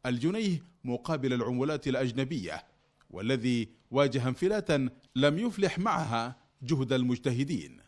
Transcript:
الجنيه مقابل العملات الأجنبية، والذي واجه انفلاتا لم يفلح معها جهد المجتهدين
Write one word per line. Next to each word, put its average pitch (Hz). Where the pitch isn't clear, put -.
الجنيه 165
مقابل 127
العملات 127
الأجنبية، 127
والذي 117
واجه 131
انفلاتا 170
لم 147
يفلح 196
معها 127
جهد 131
المجتهدين 123